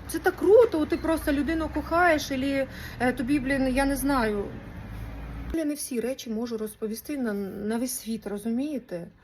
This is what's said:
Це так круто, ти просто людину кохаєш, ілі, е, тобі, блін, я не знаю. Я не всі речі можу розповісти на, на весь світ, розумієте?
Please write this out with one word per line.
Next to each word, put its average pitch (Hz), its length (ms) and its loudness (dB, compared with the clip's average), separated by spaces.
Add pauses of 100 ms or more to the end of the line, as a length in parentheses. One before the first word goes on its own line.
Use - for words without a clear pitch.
Це 320 120 -4
так 370 160 2
круто, 370 500 8
ти 302 120 0
просто 311 340 0
людину 294 420 0
кохаєш, 320 580 2
ілі, 269 360 0 (320)
е, 247 140 4
тобі, 277 260 0
блін, 262 360 0
я 277 100 4
не 277 100 2
знаю. 240 500 0 (1080)
Я 320 120 0
не 294 80 0
всі 254 260 -6
речі 247 300 -4
можу 226 280 -4
розповісти 220 600 -6
на, 233 160 -2
на 202 440 -4
весь 247 220 -4
світ, 220 280 -6
розумієте? 226 800 -4 (160)